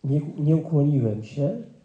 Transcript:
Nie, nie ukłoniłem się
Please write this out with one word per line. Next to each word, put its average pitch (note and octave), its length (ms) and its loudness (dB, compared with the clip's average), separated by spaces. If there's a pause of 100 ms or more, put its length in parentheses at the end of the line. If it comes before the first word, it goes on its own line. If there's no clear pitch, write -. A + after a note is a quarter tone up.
Nie, D3 180 0 (160)
nie D#3 180 4
ukłoniłem C#3 680 2
się F#3+ 400 -4 (220)